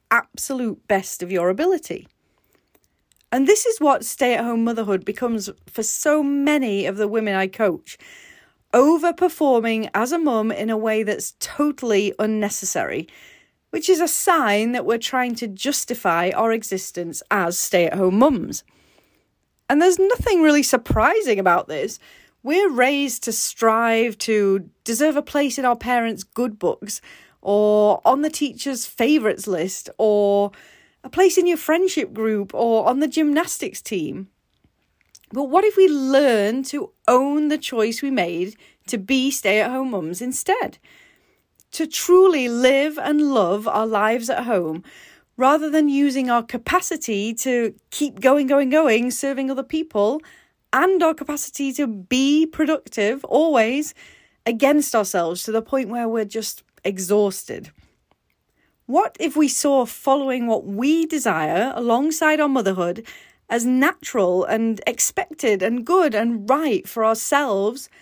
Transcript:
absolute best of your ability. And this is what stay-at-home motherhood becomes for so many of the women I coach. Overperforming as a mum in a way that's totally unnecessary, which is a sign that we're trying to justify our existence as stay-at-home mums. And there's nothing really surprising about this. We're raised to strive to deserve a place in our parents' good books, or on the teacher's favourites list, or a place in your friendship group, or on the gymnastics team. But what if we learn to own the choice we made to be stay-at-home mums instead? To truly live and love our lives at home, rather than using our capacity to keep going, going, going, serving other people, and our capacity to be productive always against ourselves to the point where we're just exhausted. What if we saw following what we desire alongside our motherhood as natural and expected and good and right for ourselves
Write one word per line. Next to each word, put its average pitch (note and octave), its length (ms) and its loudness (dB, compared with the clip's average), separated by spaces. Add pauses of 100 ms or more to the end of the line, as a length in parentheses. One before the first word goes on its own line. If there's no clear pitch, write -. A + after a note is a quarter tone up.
absolute A#3+ 800 -4
best F#3+ 340 -2
of F3+ 100 -8
your F3+ 180 0
ability. D#4 580 -2 (1200)
And C4 160 2
this G#4+ 180 4
is A4+ 160 -2
what C#4 240 2
stay-at-home A#3 580 -2
motherhood A3 400 -2
becomes A3 460 -4 (160)
for - 180 -8
so D4+ 400 0
many C#4 640 0
of F#3+ 100 -4
the G#3 140 -2
women G#3+ 260 -2
I F#3+ 120 0
coach. F#3+ 500 -4 (760)
Overperforming C#4 1200 2
as B3 200 -2
a E4+ 40 0
mum A3+ 340 0
in A3 180 -4
a A3 80 -2
way A3 260 -2
that's - 360 -6
totally A3+ 800 0
unnecessary, G#3 920 -4 (640)
which - 180 -2
is F4+ 100 4
a E4+ 80 2
sign A#3 640 0
that B3 140 -4
we're A#3 120 0
trying B3 380 -4
to A#3 120 -8
justify F#3+ 840 -2
our A3+ 200 0
existence F#3 760 -8
as F3+ 300 -2
stay-at-home F#3 580 2
mums. B3 460 2 (1080)
And D4 120 2
there's F4+ 180 4
nothing G4 420 2
really D4 220 6
surprising B3 760 2
about F3+ 280 2
this. D#3 320 -6 (440)
We're E4+ 280 0
raised C#4 520 0
to A3+ 100 -6
strive A3+ 880 0
to G3+ 500 0 (160)
deserve C4+ 320 0
a D4 40 0
place C#4+ 360 -2
in C4 80 -2
our A#3+ 100 2
parents' A#3 480 -2
good A3 340 -6
books, - 440 -6 (400)
or G#3 640 4
on C4+ 160 4
the D#4 80 0
teacher's C#4 560 -6
favourites A#3 640 0
list, F#3 500 -6
or G3+ 540 2 (520)
a C4 60 -18
place F#4+ 280 4
in F4 100 4
your F4 100 2
friendship D#4+ 560 0
group, G#3+ 400 -2
or A3+ 340 2
on B3+ 120 2
the D4+ 80 2
gymnastics D4+ 760 -2
team. F#3+ 480 -8 (1040)
But C4+ 120 -4
what E4+ 200 2
if G#4 100 0
we F#4+ 140 6
learn C4 760 2
to - 260 -8 (140)
own C#4+ 440 2
the D4+ 80 0
choice A#3 440 -4
we C#4 100 -4
made F3+ 440 -4 (320)
to A#3+ 100 -4
be C4 320 0
stay-at-home B3 640 0
mums F3+ 300 -6
instead? C4+ 560 -4 (960)
To D#4 140 -4
truly F4 640 4
live C4+ 500 2
and D4 360 0
love G#3 340 0
our A3 180 0
lives A3+ 440 0
at B3 160 -4
home, F3+ 380 -2 (520)
rather D4 340 2
than D4 200 2
using C#4 400 0
our A#3+ 140 2
capacity A#3 880 -4
to A#3 420 -2 (160)
keep C#4 300 -6
going, C4+ 260 4
going, C#4 220 2
going, B3 420 2
serving C4+ 400 -4
other C4+ 120 -6
people, D4 580 -2 (520)
and F4 280 2
our D#4+ 120 4
capacity C#4+ 600 -8
to C#4+ 140 -2
be C4 580 0
productive C#4 800 -2
always C#4 680 2 (520)
against C#4 500 2
ourselves F3+ 480 -2
to A3 80 -8
the A3 100 0
point A#3+ 280 -4
where A#3 200 -4
we're A3+ 160 -2
just - 380 -10 (200)
exhausted. G3 880 -2 (1120)
What E4 340 0
if D#4 160 -2
we D4+ 120 4
saw C#4 380 2
following C4+ 640 0
what A3+ 180 -2
we C4+ 400 0
desire G#3+ 720 -2
alongside D4+ 640 0
our D4 100 0
motherhood F#3+ 560 -2 (440)
as A#3 160 -2
natural B3 800 0
and A3+ 420 -2
expected A#3+ 760 -2
and A#3 220 -2
good E4 280 4
and A3 360 -2
right C#4 360 0
for A3 200 -2
ourselves A3+ 840 0 (120)